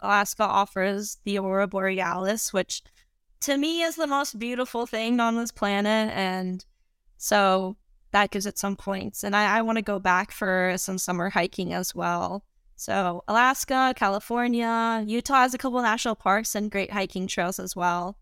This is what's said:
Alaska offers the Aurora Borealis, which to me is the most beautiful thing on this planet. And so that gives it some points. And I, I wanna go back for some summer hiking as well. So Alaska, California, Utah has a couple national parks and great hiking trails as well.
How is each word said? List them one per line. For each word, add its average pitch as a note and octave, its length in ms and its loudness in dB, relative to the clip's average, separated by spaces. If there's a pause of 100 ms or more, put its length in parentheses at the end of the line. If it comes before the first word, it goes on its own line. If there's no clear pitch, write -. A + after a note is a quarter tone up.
Alaska G3+ 440 2
offers G3 800 0
the G3+ 140 0
Aurora F#3+ 300 2
Borealis, F#3+ 880 -2
which - 280 -2 (600)
to C#4 160 2
me E4 240 0
is E4 140 -2
the D#4+ 100 -2
most C#4 320 -2
beautiful A#3+ 480 -4
thing A#3 340 0
on A3+ 160 2
this A#3 160 -4
planet. G#3 640 0
And F#3 480 -2 (540)
so F#3+ 580 2 (360)
that G3+ 180 4
gives G3+ 160 -4
it G3+ 120 -6
some G3 180 -4
points. G3 480 -8
And G3+ 120 0
I, G#3 220 4
I A3+ 40 2
wanna A3+ 200 0
go G3+ 160 -2
back F#3+ 340 2
for F#3 460 0
some F#3 200 -4
summer F3 300 -2
hiking F3+ 460 -2
as F3+ 200 -4
well. F3 500 -4 (320)
So F#3+ 520 -2
Alaska, C4 680 2
California, A3+ 1080 0
Utah A#3+ 360 2
has B3+ 120 4
a B3 40 -6
couple B3+ 240 -2
national A3+ 320 0
parks G3+ 400 0
and G#3 160 -2
great G3 200 -2
hiking F#3+ 360 -4
trails F#3+ 320 -2
as F#3 180 -8
well. F3 440 -2